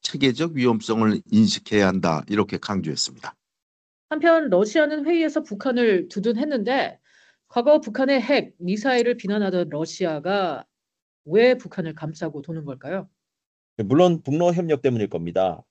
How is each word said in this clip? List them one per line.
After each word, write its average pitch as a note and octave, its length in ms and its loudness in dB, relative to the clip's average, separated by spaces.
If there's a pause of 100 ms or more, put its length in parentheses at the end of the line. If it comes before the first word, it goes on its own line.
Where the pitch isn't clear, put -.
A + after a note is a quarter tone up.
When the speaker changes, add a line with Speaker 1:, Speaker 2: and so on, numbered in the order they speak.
Speaker 1:
체계적 C#3 520 -2
위험성을 A2+ 680 2 (120)
인식해야 G#2 560 2
한다, E2+ 400 0
이렇게 G2+ 300 -2
강조했습니다. - 760 -8 (720)
Speaker 2:
한편 D#4+ 420 2
러시아는 C#4+ 540 2
회의에서 D#4 380 0
북한을 A3 640 0
두둔했는데, A#3+ 920 -2 (480)
과거 D4 320 4
북한의 C4 400 0
핵, A#3 380 0
미사일을 A#3 580 0
비난하던 G3 520 -2
러시아가 D#3+ 960 -4 (600)
왜 A3+ 320 4
북한을 D#3+ 380 -8
감싸고 D#3 480 -8
도는 D#3+ 220 -10
걸까요? C#3+ 440 -10 (680)
Speaker 3:
네, A2+ 60 -4
물론 D#3+ 400 4
북러 E3+ 300 2
협력 E3 280 0
때문일 A#2 280 0
겁니다. F2 520 -2 (100)